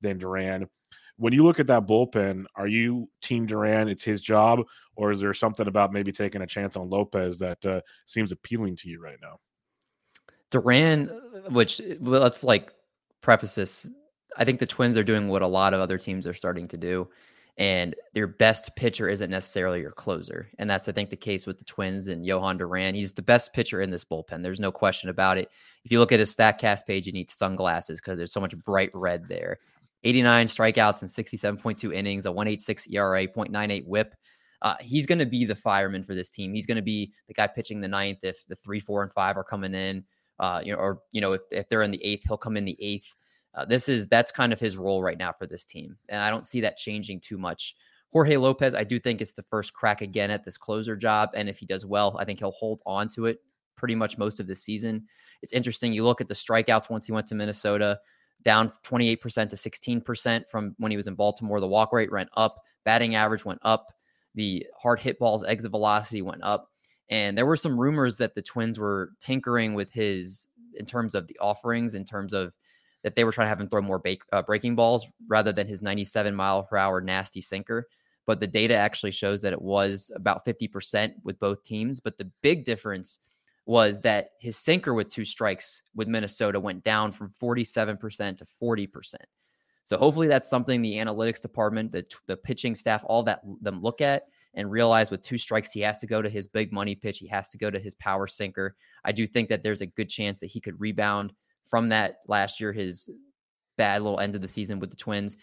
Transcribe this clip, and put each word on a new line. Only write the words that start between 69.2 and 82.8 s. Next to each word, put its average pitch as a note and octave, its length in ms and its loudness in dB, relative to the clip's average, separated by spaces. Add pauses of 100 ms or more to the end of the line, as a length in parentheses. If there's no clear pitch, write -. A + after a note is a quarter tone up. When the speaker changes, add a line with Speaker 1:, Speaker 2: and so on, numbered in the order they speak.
Speaker 2:
with G2+ 160 -6
his, F#2+ 560 -4 (260)
in G#2+ 140 -14
terms A#2 260 -4
of F2+ 140 -2
the - 120 -20
offerings, A#2 540 -2
in G2 100 -8
terms G2 300 -8
of F#2 200 -4 (500)
that - 120 -2
they A#2 80 4
were A2+ 80 4
trying A2+ 140 2
to G#2+ 40 0
have G2+ 100 -2
him G2+ 80 -4
throw G#2 140 2
more F#2+ 180 -2
bake-, F#2 320 -4
uh, G2+ 100 2
breaking G#2+ 340 0
balls A#2 300 4 (220)
rather G#2+ 240 4
than G2+ 160 -2
his G2+ 140 -10
ninety-seven G2+ 540 -2
mile G2 280 2
per G#2 140 -2
hour F#2+ 240 2
nasty F#2 400 -4
sinker. A2+ 460 -6 (400)
But A2 120 2
the G#2 80 -2
data A2 280 4
actually G#2 360 0
shows G2+ 300 -2
that G2 120 0
it - 80 -6
was G2 540 0
about G2 300 -2
fifty A2+ 220 -4
percent G#2 560 -2
with F#2+ 160 -8
both G2+ 240 -2
teams. A#2 360 -6
But - 180 -8
the F#2+ 120 -12 (120)
big D3+ 220 2
difference G#2+ 560 -6 (460)